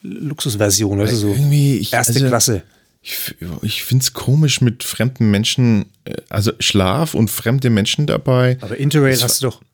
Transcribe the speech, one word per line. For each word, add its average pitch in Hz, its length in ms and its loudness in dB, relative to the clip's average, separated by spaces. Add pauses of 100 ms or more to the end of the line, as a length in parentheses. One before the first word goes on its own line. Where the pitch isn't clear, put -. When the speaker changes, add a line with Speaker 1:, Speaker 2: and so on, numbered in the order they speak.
Speaker 1:
Luxusversion, 104 960 -2
also 117 160 0
so 104 120 0
Speaker 2:
Irgendwie, 143 480 2
ich, - 160 -4
Speaker 1:
erste 120 220 0
Speaker 2:
also 131 120 2
Speaker 1:
Klasse. 117 360 0 (380)
Speaker 2:
ich - 120 -16
f-, - 220 -8 (280)
ich - 220 -6
find's 127 280 0
komisch 143 480 0
mit 120 220 2
fremden 117 480 0
Menschen, 110 560 2 (180)
äh, - 100 -12 (140)
also 107 300 -2
Schlaf 107 560 0
und 107 160 2
fremde 131 400 -2
Menschen 110 380 0
dabei. 127 520 0
Speaker 1:
Aber 113 160 -10
Interrail 139 360 2
Speaker 2:
Das 123 120 0
Speaker 1:
hast - 180 -2
du 131 80 -2
doch - 100 -12 (140)